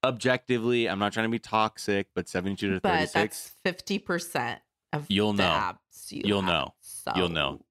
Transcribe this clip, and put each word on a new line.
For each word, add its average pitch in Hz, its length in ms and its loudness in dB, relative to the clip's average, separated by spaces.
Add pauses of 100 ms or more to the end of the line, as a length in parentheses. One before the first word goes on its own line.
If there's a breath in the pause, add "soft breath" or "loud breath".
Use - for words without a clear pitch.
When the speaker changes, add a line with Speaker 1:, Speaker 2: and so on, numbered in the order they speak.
Speaker 1:
objectively, 123 840 2
I'm 95 100 0
not 101 140 2
trying 113 140 0
to 113 40 0
be 117 100 0
toxic, 107 720 0
but 90 140 -4
seventy-two 98 460 -2
to 92 60 -2
Speaker 2:
But 196 120 0
Speaker 1:
thirty-six. 156 200 0
Speaker 2:
that's - 520 -2
fifty 190 340 -2
percent 165 640 -4 (320)
of 151 160 -4
Speaker 1:
You'll 104 240 2
Speaker 2:
the 101 100 0
Speaker 1:
know. 90 60 4
Speaker 2:
abs - 640 -4
you - 120 -8
Speaker 1:
You'll 101 180 4
Speaker 2:
have, 92 60 0
Speaker 1:
know. 80 320 0
Speaker 2:
so. - 360 -10
Speaker 1:
You'll 90 140 2
know. 71 300 -2 (100)